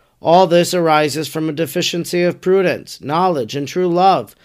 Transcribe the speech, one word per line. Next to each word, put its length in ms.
All 260
this 280
arises 520
from 220
a 40
deficiency 680
of 200
prudence, 580
knowledge, 560
and 100
true 220
love, 460